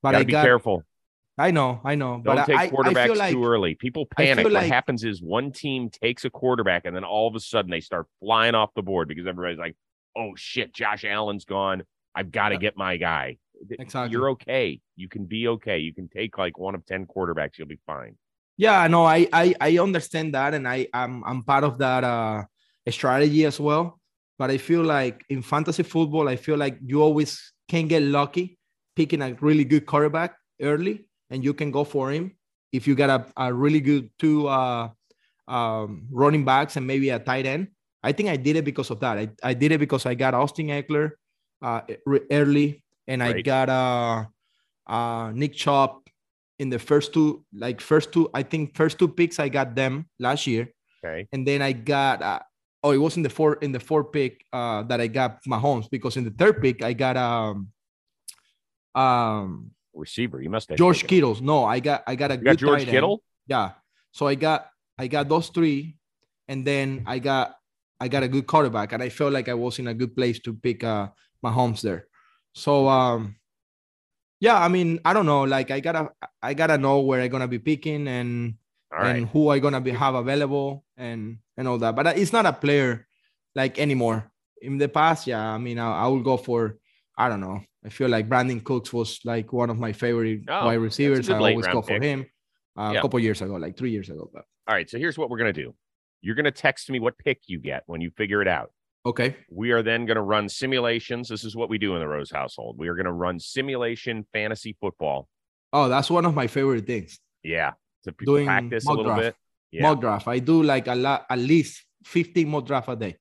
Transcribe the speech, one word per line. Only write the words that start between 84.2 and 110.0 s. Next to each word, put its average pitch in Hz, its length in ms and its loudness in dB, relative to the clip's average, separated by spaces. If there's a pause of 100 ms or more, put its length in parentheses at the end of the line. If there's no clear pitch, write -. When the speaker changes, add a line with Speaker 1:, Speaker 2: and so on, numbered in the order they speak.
Speaker 1:
In 139 160 -6
the 139 120 2
past, 156 380 2
yeah, 110 260 -4
I 110 40 -6
mean, 120 200 -6
I, 113 260 -2
I 120 40 2
would 131 160 0
go 127 140 0
for, 117 400 -2 (400)
I 123 120 2
don't 101 120 -4
know. 95 200 -8 (240)
I 107 40 -14
feel 131 200 0
like 110 200 2
Brandon 127 300 2
Cooks 123 340 -4
was, 117 320 -4
like, 110 280 -4
one 120 160 0
of 113 80 -4
my 113 160 -6
favorite 113 540 -2
Speaker 2:
Oh, 170 180 -2
Speaker 1:
wide 117 80 4
Speaker 2:
that's 117 40 2
a - 20 2
Speaker 1:
receivers. 131 480 0
Speaker 2:
good - 80 2
Speaker 1:
I - 40 0
Speaker 2:
late 107 120 4
Speaker 1:
always 110 140 2
Speaker 2:
round 90 100 0
Speaker 1:
go 113 60 2
for 101 180 -2
Speaker 2:
pick. 131 40 -2
Speaker 1:
him, 135 220 -4 (520)
uh, 107 160 -4
Speaker 2:
Yeah. 110 60 0
Speaker 1:
a - 20 0
couple 127 180 0
years 110 220 0
ago, 95 140 -8
like, 87 220 -10
three 123 140 -4
years 101 180 -8
ago. 78 240 -16
But - 120 -20 (220)
Speaker 2:
All 110 80 2
right, 85 140 -4
so 113 80 -10
here's 156 200 -4
what 147 120 -6
we're 120 80 -6
gonna 110 160 0
do. 65 220 -10 (460)
You're 110 140 -4
gonna 147 160 2
text - 380 -2
me 131 100 -2
what 117 180 -2
pick - 300 -4
you 85 120 -8
get 65 280 -8
when 82 140 -8
you 85 100 -6
figure 104 300 -2
it 95 60 2
out. 76 240 -2 (340)
Speaker 1:
Okay. 123 320 -2 (120)
Speaker 2:
We 107 220 -4
are 117 120 2
then 117 220 -2
gonna 110 180 0
run 104 260 0
simulations. 120 800 -4
This 110 160 -10
is 107 100 -12
what 113 140 -6
we 110 80 -2
do 98 160 0
in 85 60 -2
the 78 80 -4
Rose 73 240 -6
household. 60 460 -10
We 80 120 -6
are 87 60 -4
gonna 90 180 -2
run 87 260 -4
simulation 120 920 -6
fantasy 107 480 -6
football. 76 480 -6 (420)
Speaker 1:
Oh, 143 160 2
that's 135 220 0
one 170 160 2
of 165 80 2
my 131 140 -2
favorite 131 380 0
things. 104 340 -8 (240)
Speaker 2:
Yeah. 78 300 -2 (300)
To 92 80 -12
p-, 117 140 -12
Speaker 1:
Doing 143 200 4
Speaker 2:
practice 113 400 0
a 147 40 2
Speaker 1:
mock 147 80 2
Speaker 2:
little 110 160 0
Speaker 1:
draft. 110 80 0
Speaker 2:
bit. 113 140 -2 (360)
Yeah. 80 120 -6
Speaker 1:
Mock 151 180 4